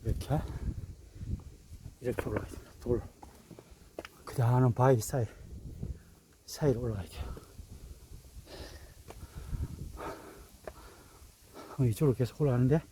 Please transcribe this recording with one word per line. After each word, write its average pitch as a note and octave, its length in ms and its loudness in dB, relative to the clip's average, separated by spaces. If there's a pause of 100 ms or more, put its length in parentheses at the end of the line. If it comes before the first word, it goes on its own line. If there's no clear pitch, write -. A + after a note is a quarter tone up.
이렇게, - 360 0 (1600)
이렇게 B2 280 -2
올라가야 G2+ 220 -2
됩니다. - 300 -14
돌. A#2+ 200 2 (1200)
그 - 100 -12
다음은 B2 400 6
바위 B2+ 260 8
사이, B2 240 0 (1200)
사이로 B2+ 360 2
올라가야 G#2 260 -2
돼요. - 160 -10 (4000)
어, C3+ 60 6
이쪽으로 B2 300 4
계속 - 260 0
올라가는데 C3 500 6